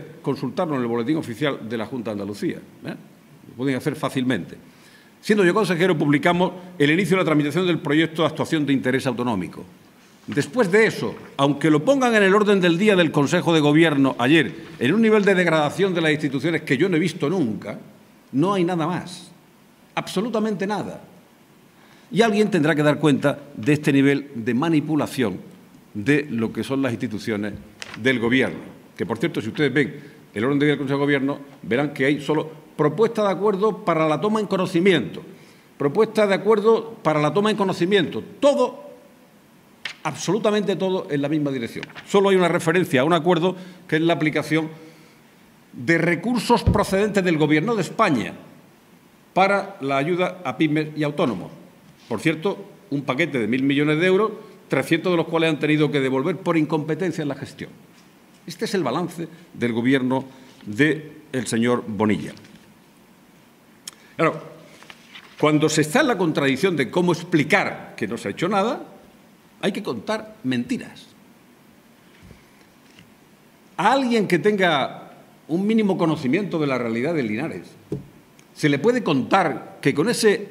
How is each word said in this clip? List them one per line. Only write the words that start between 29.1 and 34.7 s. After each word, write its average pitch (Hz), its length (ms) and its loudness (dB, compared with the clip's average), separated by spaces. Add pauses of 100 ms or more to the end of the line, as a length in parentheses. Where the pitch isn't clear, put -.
cierto, - 220 -4
si 104 80 -6
ustedes 135 240 -2
ven 139 280 -2 (320)
el 104 120 -4
orden 139 160 0
del 147 60 2
día 147 60 4
del 143 60 -2
Consejo 139 220 -2
de 143 40 -2
Gobierno, 143 340 0 (240)
verán 139 300 -2
que 131 120 -2
hay 143 160 2
solo - 400 -4 (160)
propuesta 208 480 0
de 196 60 2
acuerdo 190 540 0
para 160 240 2
la 151 120 0
toma 214 200 0
en 202 60 -4
conocimiento, 170 760 0 (540)